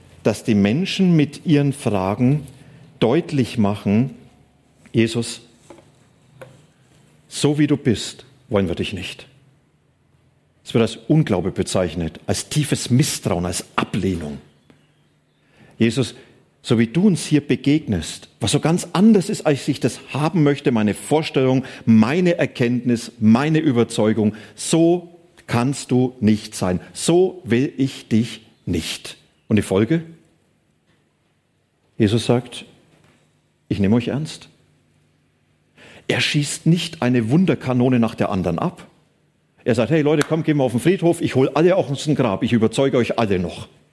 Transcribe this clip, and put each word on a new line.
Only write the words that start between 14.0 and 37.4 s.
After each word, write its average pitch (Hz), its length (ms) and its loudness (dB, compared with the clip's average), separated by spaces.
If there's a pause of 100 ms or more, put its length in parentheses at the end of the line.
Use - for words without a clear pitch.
„Jesus, 117 360 0 (480)
so 120 160 0
wie 113 100 2
du 175 200 2
uns 165 180 2
hier 147 140 2
begegnest, 139 880 -2 (140)
was 104 100 0
so 147 80 0
ganz 165 320 0
anders 202 380 4
ist, 202 160 -8
als 147 240 0
ich 135 100 -4
das - 300 -4
haben 156 340 0
möchte, 143 300 2
meine 107 200 2
Vorstellung, 135 720 0 (220)
meine 131 520 4
Erkenntnis, 123 800 -2
meine 131 400 4
Überzeugung, 113 760 2 (200)
so 170 560 0 (360)
kannst 131 440 -2
du 127 280 0
nicht 107 360 0
sein. 92 240 -2 (140)
So 180 520 0
will 117 320 0
ich 135 300 -4
dich 113 400 -2 (180)
nicht.“ - 520 -8 (300)
Und 107 100 2
die 101 40 2
Folge? 110 400 0 (2000)
Jesus 110 260 2
sagt, - 400 -2 (1000)
„Ich - 100 -4
nehme 101 180 2
euch 117 120 -2
ernst.“ 151 420 -8 (1600)
Er 117 120 0
schießt - 460 -4
nicht 165 380 0
eine 123 260 0
Wunderkanone 131 680 2